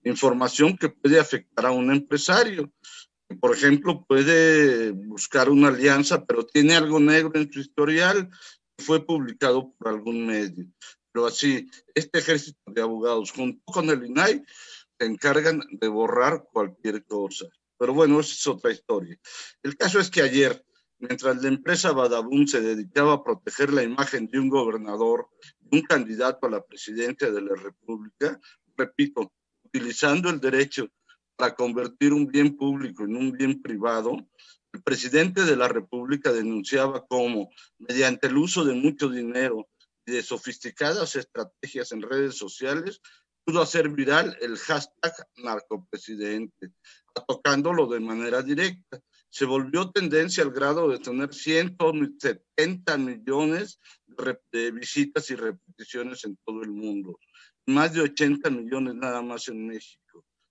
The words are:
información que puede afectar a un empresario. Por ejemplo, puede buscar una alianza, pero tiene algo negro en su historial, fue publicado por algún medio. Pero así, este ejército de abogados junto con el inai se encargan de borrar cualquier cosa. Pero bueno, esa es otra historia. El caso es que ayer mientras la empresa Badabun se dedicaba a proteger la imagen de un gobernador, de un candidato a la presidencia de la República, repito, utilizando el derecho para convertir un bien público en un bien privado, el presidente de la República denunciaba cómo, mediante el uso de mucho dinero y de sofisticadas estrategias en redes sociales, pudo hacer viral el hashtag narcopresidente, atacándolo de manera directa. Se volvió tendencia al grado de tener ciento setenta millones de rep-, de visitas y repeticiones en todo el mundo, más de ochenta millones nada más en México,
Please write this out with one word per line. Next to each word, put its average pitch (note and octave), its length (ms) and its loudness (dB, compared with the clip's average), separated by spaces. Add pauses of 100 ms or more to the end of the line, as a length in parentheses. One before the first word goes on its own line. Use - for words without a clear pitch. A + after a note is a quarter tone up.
información B2+ 720 2
que D#3+ 120 0
puede D3 300 6
afectar B2 460 0
a B2+ 60 4
un B2+ 200 2
empresario. D#3 800 2 (680)
Por A#2+ 140 6
ejemplo, C#3+ 520 4
puede C#3+ 840 6
buscar G#2+ 580 0
una C#3+ 200 8
alianza, C#3 540 4
pero A#2 220 0
tiene D3+ 300 6
algo D#3 240 4
negro D#3 340 6
en D3 180 0
su C#3 100 -10
historial, F3 680 0 (480)
fue D#3 260 0
publicado C3 760 0
por A2+ 80 -6
algún A2+ 400 -4
medio. F#2+ 400 -4 (440)
Pero A#2+ 160 0
así, C3 420 -2 (240)
este D3+ 260 -2
ejército D3+ 480 -2
de G#2+ 140 -4
abogados A2+ 500 -2
junto B2+ 340 -6
con D#3+ 240 -2
el B2+ 160 0
inai F#3 380 2 (560)
se A#2+ 60 0
encargan D3 560 2 (100)
de A2 160 -4
borrar A#2+ 640 0
cualquier G#2 540 -4
cosa. G2 400 -6 (320)
Pero B2 160 0
bueno, D3+ 260 6
esa D3 140 -2
es - 140 -6
otra A#2 240 0
historia. F#2 480 -6 (440)
El C#3+ 120 -6
caso F#3 240 2
es F#3 120 0
que E3+ 100 2
ayer C3+ 420 2 (420)
mientras B2+ 380 -2
la C3+ 60 0
empresa E3 420 0
Badabun B2+ 560 2
se C3 140 2
dedicaba A2 540 2
a C#3+ 100 -4
proteger C#3 480 -2
la C3+ 100 4
imagen B2 460 -4
de C3+ 100 -2
un C3+ 80 2
gobernador, A2+ 800 0 (320)
de - 200 0
un - 40 -2
candidato B2+ 640 0
a - 20 0
la G#2 140 -6
presidencia A#2 680 -6
de G#2 120 -4
la G2 140 -4
República, G#2+ 840 -8 (380)
repito, C#3+ 560 -2 (320)
utilizando D3 640 -2
el D#3+ 100 -2
derecho C3 480 -2 (480)
para B2 200 -2
convertir B2 580 0
un D3 120 2
bien C#3+ 300 2
público C3+ 480 -4
en G#2+ 140 -4
un C3 160 -2
bien C3+ 280 -2
privado, A2+ 540 -2 (560)
el - 100 -16
presidente D3 600 0
de D3+ 140 4
la B2 100 2
República B2 640 -4
denunciaba A#2+ 760 -2
cómo, A#2+ 440 -2 (300)
mediante B2+ 480 0
el B2+ 100 0
uso F3 260 0
de C3+ 100 2
mucho C#3+ 360 0
dinero A#2+ 580 -4 (380)
y A#2+ 80 -8
de A#2+ 100 -4
sofisticadas D3 920 -6
estrategias A#2+ 760 -10
en G#2+ 100 -10
redes C3 360 -4
sociales, C#3+ 640 -8 (420)
pudo E3 180 0
hacer D3+ 280 0
viral D3 500 0
el A#2 180 -6
hashtag - 560 -4 (220)
narcopresidente, G#2 1400 -10 (420)
atacándolo D3 760 0
de A#2 120 -4
manera A#2 420 -4
directa. D3+ 600 -6 (280)
Se - 160 -4
volvió C3+ 440 -2
tendencia F3 540 0
al C#3 80 -2
grado C#3+ 380 0
de C3 100 0
tener C3+ 340 -6
ciento E3 580 0 (280)
setenta D#3+ 800 -2
millones C3+ 800 -4 (260)
de - 180 -14
rep-, - 280 -6
de A#2 180 -4
visitas C#3+ 600 -4
y B2+ 40 -8
repeticiones A#2 880 -10
en G2+ 220 -12
todo A2 160 -10
el G#2+ 80 -10
mundo, G2+ 500 -10 (460)
más D3+ 280 0
de E3 80 0
ochenta C#3+ 500 0
millones B2 420 -6
nada B2 300 -6
más A#2+ 240 -12
en A2 180 -10
México, - 580 -16 (280)